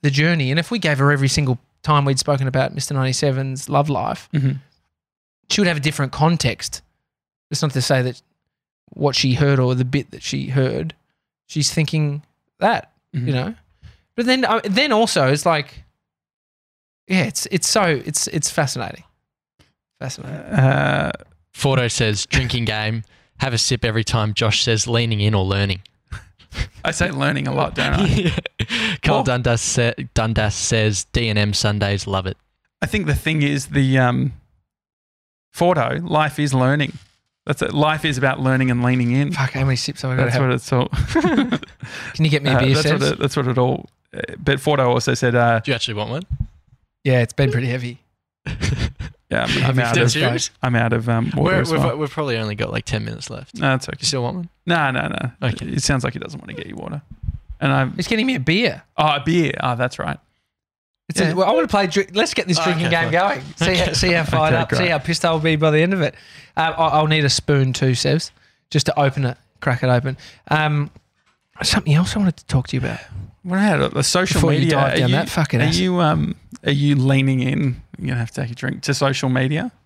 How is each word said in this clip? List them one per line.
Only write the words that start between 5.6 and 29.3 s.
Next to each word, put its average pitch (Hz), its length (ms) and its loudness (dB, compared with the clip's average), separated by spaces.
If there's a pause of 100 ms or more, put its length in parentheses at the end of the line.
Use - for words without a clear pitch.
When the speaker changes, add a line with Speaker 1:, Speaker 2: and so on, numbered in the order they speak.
Speaker 1:
would 185 80 4
have 165 80 0
a 147 40 -4
different 139 320 -2
context. - 680 0 (680)
It's - 100 -4
not 147 120 0
to 127 100 0
say 131 200 2
that 123 200 -4 (680)
what 143 260 -2
she 131 180 2
heard 139 240 4
or 127 160 2
the 127 100 0
bit 135 280 -2
that - 100 -18
she 135 260 -6
heard, 135 460 -2 (520)
she's - 280 -2
thinking 151 480 0 (380)
that, 202 320 0 (220)
Speaker 2:
Mm-hmm. 123 120 -4
Speaker 1:
you 139 80 0
know. 123 200 -4 (600)
But 233 120 -2
then, 254 180 2
uh, 226 200 2
then 233 280 2
also 208 360 4
it's 143 180 0
like, 156 380 -2 (1200)
yeah, 185 160 2
it's, - 260 -4
it's - 180 -2
so, 214 160 2
it's, 151 440 -2
it's - 220 -2
fascinating. 127 540 -4 (960)
Fascinating. 131 360 -10
Speaker 2:
Uh, 139 760 2 (460)
Speaker 3:
Fordo 127 320 2
says, 107 360 0
"Drinking 123 400 -2
game. 110 360 -4 (360)
Have 135 140 -2
a 113 60 0
sip - 260 -2
every 113 200 0
time 107 300 0
Josh - 280 0
says 113 240 0
leaning 117 340 0
in 107 140 4
or 95 100 2
learning." 98 360 0 (1040)
Speaker 2:
I 165 80 -2
say 175 180 -2
learning 139 360 -2
a 131 80 -4
lot, 139 200 -2
don't 139 200 -2
I? 196 120 2
Speaker 3:
<laughs> - 0 -
Yeah. 214 960 -2
Carl 156 160 2
Speaker 2:
Well 247 60 0
Speaker 3:
Dundas 123 380 0